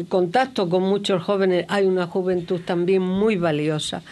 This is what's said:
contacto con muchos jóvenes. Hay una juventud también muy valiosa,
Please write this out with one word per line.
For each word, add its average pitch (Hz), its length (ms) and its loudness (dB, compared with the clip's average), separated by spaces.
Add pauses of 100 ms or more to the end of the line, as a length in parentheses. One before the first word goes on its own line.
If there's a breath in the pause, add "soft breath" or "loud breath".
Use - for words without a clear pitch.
contacto 196 600 0
con 185 140 2
muchos 196 380 0
jóvenes. 190 460 2
Hay 202 180 0
una 185 220 0
juventud 180 540 -2
también 180 400 0
muy 196 340 2
valiosa, 156 640 -2 (100)